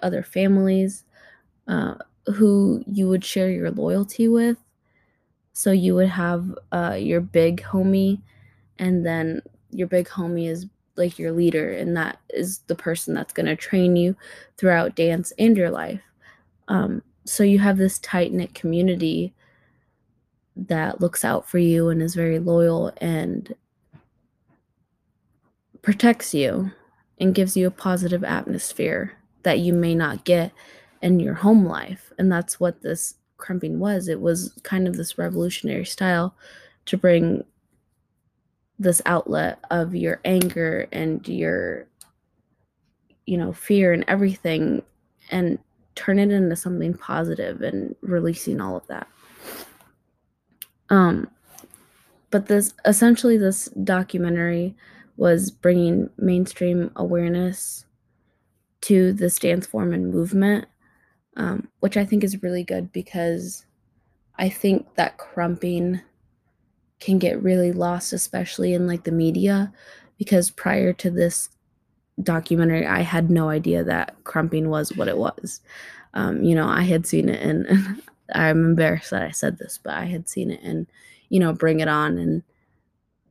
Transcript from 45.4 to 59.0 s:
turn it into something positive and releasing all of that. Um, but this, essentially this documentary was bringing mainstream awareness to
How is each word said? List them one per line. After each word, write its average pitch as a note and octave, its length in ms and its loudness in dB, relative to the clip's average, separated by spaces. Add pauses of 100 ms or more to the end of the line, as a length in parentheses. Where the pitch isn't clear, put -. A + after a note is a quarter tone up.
turn G3 240 0
it G3+ 120 4
into F#3+ 240 2
something E3+ 400 -4
positive D#3+ 680 -6
and - 400 -6
releasing E3+ 580 -2
all F#2+ 160 -6
of - 100 -12
that. - 220 -14 (1800)
Um, F#3 380 4 (1040)
but G3+ 160 2
this, G3+ 260 2 (120)
essentially A#3 520 6
this G3 300 0 (160)
documentary F3 960 -2 (420)
was F3 320 4
bringing F3 640 2
mainstream F3+ 800 0
awareness F3 880 -2 (960)
to F#3 320 4